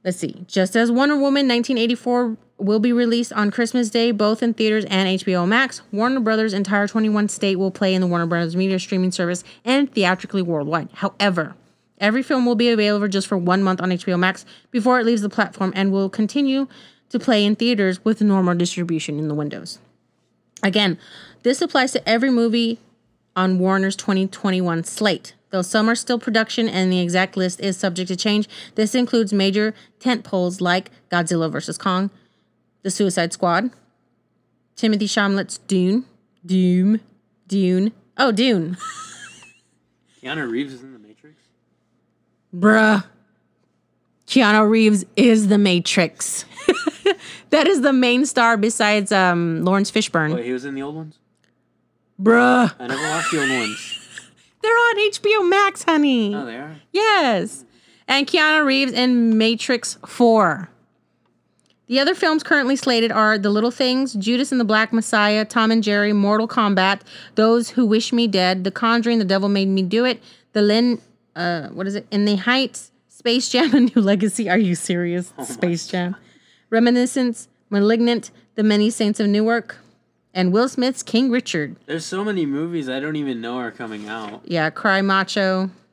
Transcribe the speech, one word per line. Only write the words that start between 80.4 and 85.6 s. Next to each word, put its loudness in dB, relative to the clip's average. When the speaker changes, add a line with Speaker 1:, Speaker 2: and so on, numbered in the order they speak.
Speaker 1:
Will 2
Smith's -2
King 0
Richard. -4
Speaker 2:
There's -8
so -6
many -2
movies -6
I -6
don't -6
even -4
know -8
are -8
coming -12
out. -12
Speaker 1:
Yeah, -2
Cry -2
Macho. -2